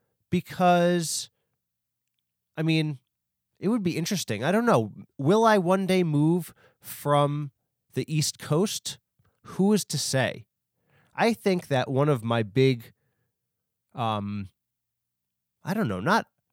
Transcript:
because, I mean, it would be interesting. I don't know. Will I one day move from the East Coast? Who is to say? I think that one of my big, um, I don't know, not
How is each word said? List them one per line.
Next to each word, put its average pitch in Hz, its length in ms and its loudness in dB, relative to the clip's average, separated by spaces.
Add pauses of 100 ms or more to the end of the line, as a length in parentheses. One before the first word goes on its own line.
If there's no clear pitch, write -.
(300)
because, 175 1000 0 (1300)
I 160 60 -4
mean, 160 360 0 (600)
it 175 100 -4
would 226 140 0
be 165 140 -2
interesting. 143 480 -4
I 165 80 0
don't 233 140 0
know. 120 260 2 (260)
Will 196 260 2
I 220 140 6
one 185 280 0
day 185 160 2
move 160 500 0 (280)
from 147 680 -2 (440)
the - 180 -6
East 151 260 -2
Coast? - 600 -4 (460)
Who 196 280 0
is 208 140 0
to 147 120 -6
say? - 460 -2 (720)
I 220 180 2
think 185 360 -2
that 135 220 0
one 139 180 2
of 127 140 0
my 117 200 0
big, 123 500 2 (1000)
um, 104 560 -4 (1120)
I 180 100 -6
don't 117 140 -2
know, 92 120 -4
not 185 260 0 (260)